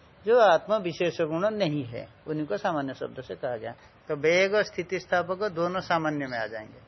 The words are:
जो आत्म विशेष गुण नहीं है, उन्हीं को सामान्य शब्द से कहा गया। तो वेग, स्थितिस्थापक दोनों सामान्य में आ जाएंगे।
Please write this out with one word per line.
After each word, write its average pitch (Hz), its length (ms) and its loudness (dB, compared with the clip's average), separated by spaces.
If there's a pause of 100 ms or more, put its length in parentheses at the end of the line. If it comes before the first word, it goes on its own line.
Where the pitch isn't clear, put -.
(260)
जो 233 120 6
आत्म 190 360 6
विशेष 175 460 0
गुण 165 300 0
नहीं 156 340 -2
है, 113 240 -12 (180)
उन्हीं 151 200 -4
को 202 100 -4
सामान्य 151 380 -2
शब्द 127 280 -10
से 185 120 -10
कहा 127 220 -6
गया। 110 160 -10 (360)
तो 156 80 -2
वेग, 180 400 4
स्थितिस्थापक 185 920 -2
दोनों 175 320 -2
सामान्य 156 460 0
में 127 120 -6
आ 110 80 -4
जाएंगे। 110 420 -12